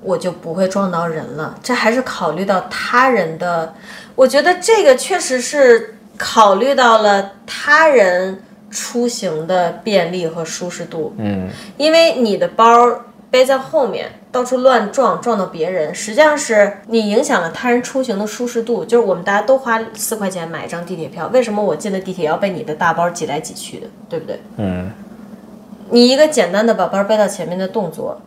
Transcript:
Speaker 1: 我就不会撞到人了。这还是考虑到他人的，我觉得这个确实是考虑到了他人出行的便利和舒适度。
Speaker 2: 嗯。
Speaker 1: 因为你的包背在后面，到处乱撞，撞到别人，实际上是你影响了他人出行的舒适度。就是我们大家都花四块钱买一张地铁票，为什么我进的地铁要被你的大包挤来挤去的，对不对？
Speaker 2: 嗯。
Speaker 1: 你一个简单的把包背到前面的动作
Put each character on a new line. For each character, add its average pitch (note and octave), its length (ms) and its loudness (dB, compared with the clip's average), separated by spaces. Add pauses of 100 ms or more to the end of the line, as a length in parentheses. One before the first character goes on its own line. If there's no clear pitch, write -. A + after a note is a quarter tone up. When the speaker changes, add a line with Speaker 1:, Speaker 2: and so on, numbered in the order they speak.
Speaker 1:
我 F#3 160 -2
就 F3+ 140 -4
不 E3 240 -10
会 F#3+ 120 0
撞 F#3+ 240 -2
到 E3+ 140 -2
人 D#3 180 -4 (140)
了。 D3+ 240 -8
这 - 100 -6
还 A3+ 200 2
是 B3+ 100 0
考 F3 300 -4
虑 F3 120 -4
到 F#3+ 240 0
他 B3+ 420 2
人 E3+ 280 0
的， E3 380 -4 (400)
我 C4 120 6
觉 C#4 140 2
得 F4+ 180 2
这 A4 240 4
个 C4 120 8
确 F4 240 -4
实 B3+ 200 -2
是 B3 600 4 (180)
考 G#3 380 4
虑 B3+ 180 0
到 A#3 300 4
了 G3 300 2 (120)
他 D#4 440 2
人 F#3+ 520 2 (300)
出 - 360 -4
行 E3 380 -6
的 F3 280 0 (100)
便 F3+ 280 2
利 F3+ 140 -4
和 E3 180 -6
舒 - 240 -10
适 F3 160 -10
度。 D3+ 360 -8
Speaker 2:
嗯。 G2+ 280 -4 (300)
Speaker 1:
因 D4+ 140 2
为 E4 240 4
你 A3 200 0
的 F3 120 -2
包 A3+ 180 2 (640)
背 B3+ 160 4
在 C4 140 0
后 C4+ 260 -2
面， F3 220 -6 (240)
到 B3 120 -2
处 B3 140 -2
乱 A#3+ 340 2
撞， G3 300 0
撞 A3+ 160 -2
到 F#3 80 -2
别 E3 240 -6
人， E3+ 240 -4
实 G#3+ 220 -8
际 - 20 0
上 D4+ 180 6
是 G#3 520 2
你 A3+ 240 0
影 A#3+ 120 2
响 B3 200 0
了 E3 80 -4
他 - 180 -4
人 A#3+ 140 2
出 C4 180 -4
行 A#3 160 -2
的 G#3 80 -4
舒 A#3+ 220 -8
适 A#3 160 -4
度。 A3 200 -2
就 A#3 160 2
是 A3 60 2
我 F#3+ 80 0
们 E3+ 100 -6
大 G3+ 80 -2
家 G3+ 80 2
都 C4 160 2
花 A#3+ 240 -2 (140)
四 - 220 -6
块 G3+ 120 -6
钱 E3+ 220 -8
买 D#3 160 -10
一 - 20 -12
张 E3+ 160 -8
地 F3+ 120 -10
铁 D#3+ 120 -8
票， D#3+ 240 -10
为 B3 120 4
什 G#3+ 100 -4
么 G#3 100 -2
我 G#3+ 120 0
进 A3 160 -6
的 F#3+ 80 -4
地 F#3 120 -10
铁 F3 140 -4
要 D#3 100 0
被 F#3+ 140 -2
你 D#3+ 140 -8
的 - 100 -6
大 F3 180 0
包 E3+ 200 0
挤 E3 160 -8
来 C#3+ 120 -4
挤 - 140 -12
去 - 260 -14
的， - 80 -16 (220)
对 - 100 -8
不 - 60 -14
对？ G2+ 160 -12 (160)
Speaker 2:
嗯。 F2+ 320 -6 (1000)
Speaker 1:
你 A#3+ 180 6
一 C4+ 80 2
个 D4+ 100 6
简 G#3+ 240 0
单 G#3 140 0
的 A3+ 80 4
把 F#3 140 0
包 G3 160 -2
背 G#3+ 120 0
到 G#3+ 120 2
前 F3+ 200 -8
面 F3 80 -6
的 F#3 120 -4
动 F#3 240 -4
作 - 360 -10